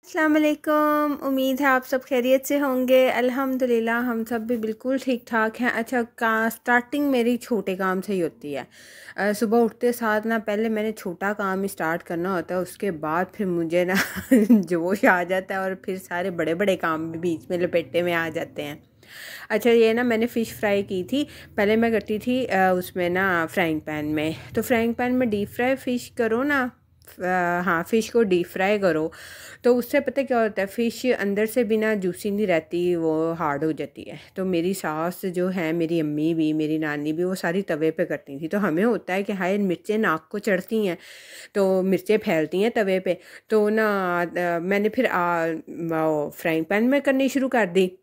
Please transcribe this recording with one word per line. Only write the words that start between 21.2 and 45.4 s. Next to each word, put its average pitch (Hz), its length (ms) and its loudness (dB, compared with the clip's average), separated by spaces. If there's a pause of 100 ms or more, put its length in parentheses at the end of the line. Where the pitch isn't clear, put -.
पहले 214 200 4
मैं 226 160 2
करती 214 260 -2
थी, 247 260 -2
अ, 190 300 4
उसमें 180 360 -2
ना 180 360 2
फ्राइंग 160 340 0
पैन 151 240 -6
में, 151 320 -2 (180)
तो 226 80 0
फ्राइंग 233 320 0
पैन 247 180 -2
में 254 180 0
डीप 202 180 -2
फ्राई 254 260 0
फ़िश 247 440 -6
करो 226 240 0
ना, 269 280 0 (360)
अ, 180 580 0
हाँ, 180 180 2
फ़िश 220 280 0
को 233 120 4
डीप 180 240 2
फ्राई 196 320 0
करो 165 340 0 (520)
तो 247 100 6
उससे 247 260 0
पता 277 220 -2
क्या 240 200 0
होता 214 200 0
है, 196 40 0
फ़िश 233 400 -2
अंदर 202 400 0
से 233 180 0
भी 214 120 2
ना 214 180 2
जूसी 190 360 -4
नहीं 208 160 0
रहती, 175 500 0
वो 160 360 0
हार्ड 156 320 -2
हो 160 80 0
जाती - 300 -8
है। - 160 -14 (180)
तो 190 80 -4
मेरी 185 300 0
सास 165 500 -4
जो 180 240 -2
है, 175 240 -2
मेरी 165 280 0
अम्मी 151 340 0
भी, 156 180 2
मेरी 156 260 0
नानी 151 340 -2
भी, 170 120 -2
वो 185 100 -2
सारी 185 280 -2
तवे 160 280 0
पे 170 140 -2
करती 143 360 -8
थी। 160 80 -8
तो 202 100 -2
हमें 185 260 2
होता 190 300 -2
है 196 80 -2
कि 202 100 -6
हाय, 190 260 0
मिर्चें 202 400 -2
नाक 170 320 0
को 214 80 -6
चढ़ती 208 480 0
हैं, 170 120 -2 (560)
तो 190 280 2
मिर्चें 190 360 2
फैलती 180 440 0
हैं 233 80 2
तवे 190 300 0
पे। 180 180 -2 (320)
तो 214 180 4
ना, 202 540 2
अ, 170 360 -2
मैंने 202 300 0
फिर, 226 180 0
आ, 175 400 2 (240)